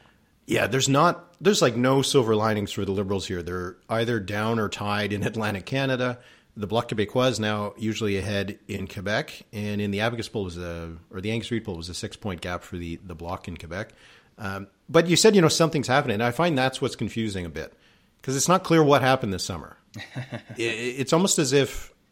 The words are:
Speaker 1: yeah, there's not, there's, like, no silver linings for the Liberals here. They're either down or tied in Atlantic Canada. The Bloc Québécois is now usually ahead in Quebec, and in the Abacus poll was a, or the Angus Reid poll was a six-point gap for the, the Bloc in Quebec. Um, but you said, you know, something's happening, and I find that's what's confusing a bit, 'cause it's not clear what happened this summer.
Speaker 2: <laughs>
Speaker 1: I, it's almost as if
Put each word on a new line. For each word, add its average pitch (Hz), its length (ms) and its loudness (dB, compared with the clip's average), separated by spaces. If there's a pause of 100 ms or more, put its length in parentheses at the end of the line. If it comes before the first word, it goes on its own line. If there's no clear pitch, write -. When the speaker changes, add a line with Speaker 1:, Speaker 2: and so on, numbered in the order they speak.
(460)
Speaker 1:
yeah, 110 200 2
there's 127 220 0
not, 151 520 2
there's, 202 220 4
like, 123 140 4
no 131 260 4
silver 120 320 4
linings 107 380 0
for 101 120 -4
the 98 80 -2
Liberals 98 340 -2
here. 90 160 -4
They're 87 340 -8 (120)
either 113 300 0
down 107 400 -2
or 104 100 0
tied 104 440 -2
in 101 100 -2
Atlantic 104 440 -4
Canada. 131 520 -2 (380)
The 104 100 -6
Bloc 110 220 0
Québécois 127 420 0
is 107 80 -2
now 107 400 -2
usually 107 380 -2
ahead 98 500 -4
in 98 220 -8
Quebec, 104 640 -6
and 104 280 -4
in 101 120 -2
the 98 80 -2
Abacus 113 280 -2
poll 104 160 -4
was 87 140 -8
a, 82 380 -10 (160)
or 95 80 -10
the 104 100 -4
Angus 113 220 -4
Reid 113 120 -2
poll 92 120 -8
was 82 120 -10
a 87 60 -12
six-point 92 460 -8
gap 90 240 -6
for - 140 -12
the, 85 260 -8
the 90 100 -14
Bloc 85 320 -10
in 87 100 -10
Quebec. 87 360 -10 (460)
Um, 98 280 -8 (220)
but 165 180 4
you 175 80 4
said, 208 220 8
you 190 60 8
know, 160 60 8
something's 151 380 2
happening, 131 280 2
and 104 100 0
I 120 80 0
find 165 260 0
that's 131 220 0
what's 127 160 -2
confusing 101 500 -4
a - 20 -10
bit, 76 240 -10 (500)
'cause 131 120 -4
it's 139 140 0
not 185 160 4
clear 165 180 6
what 139 200 6
happened 131 300 2
this 90 120 -4
summer. 87 320 -10 (200)
Speaker 2:
<laughs> - 200 -16
Speaker 1:
I, 123 260 -10 (140)
it's 120 560 -2
almost 175 260 4
as 135 140 2
if - 400 2 (200)